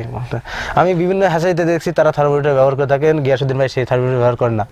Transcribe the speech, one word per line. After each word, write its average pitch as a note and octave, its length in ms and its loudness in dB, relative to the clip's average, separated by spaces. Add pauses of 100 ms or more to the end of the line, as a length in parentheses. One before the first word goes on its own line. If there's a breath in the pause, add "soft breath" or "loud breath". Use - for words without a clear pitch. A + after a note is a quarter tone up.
(760 loud breath)
আমি F3+ 200 2
বিভিন্ন F#3 340 0
হ্যাচারিতে E3+ 360 0
দেখছি E3 280 -2
তারা D3+ 200 2
থার্মোমিটার C#3+ 420 0
ব্যবহার C3+ 220 4
করে C#3 100 0
থাকেন, D3 340 2
গিয়াসুদ্দিন C3+ 380 0
ভাই C3+ 100 0
সেই B2+ 160 -2
থার্মোমিটার B2+ 340 0
ব্যবহার A#2+ 180 2
করেন A#2+ 180 0
না। G#2 180 -2